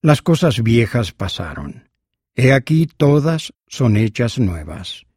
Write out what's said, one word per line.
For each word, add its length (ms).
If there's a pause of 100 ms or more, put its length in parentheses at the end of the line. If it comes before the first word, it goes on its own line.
Las 220
cosas 400
viejas 480
pasaron. 760 (460)
He 160
aquí 360
todas 680 (140)
son 280
hechas 440
nuevas. 680 (120)